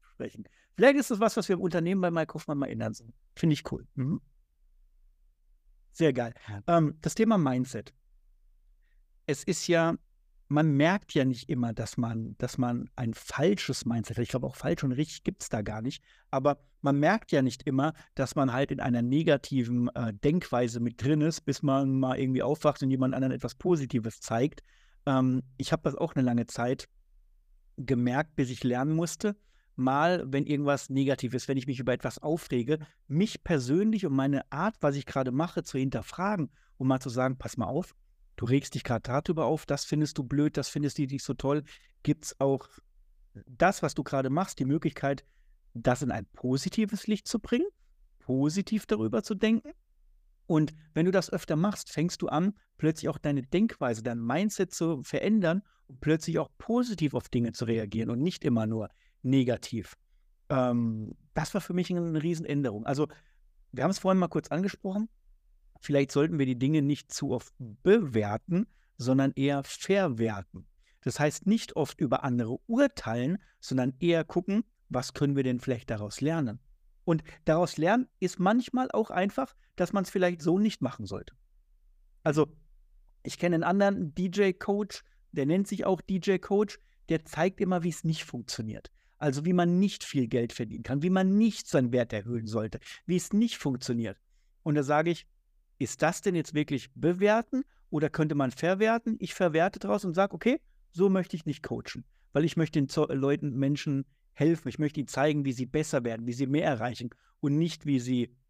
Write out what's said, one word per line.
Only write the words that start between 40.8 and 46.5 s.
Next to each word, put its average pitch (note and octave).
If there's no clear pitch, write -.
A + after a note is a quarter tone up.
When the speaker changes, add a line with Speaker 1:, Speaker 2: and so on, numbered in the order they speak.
Speaker 1:
du D#3
nicht C3+
so C3+
toll, C#3+
gibt's -
auch C3+
das, E3
was D#3
du D#3
gerade C3+
machst, E3
die C#3
Möglichkeit, C#3
das A#2+
in B2+
ein G#2+
positives F#3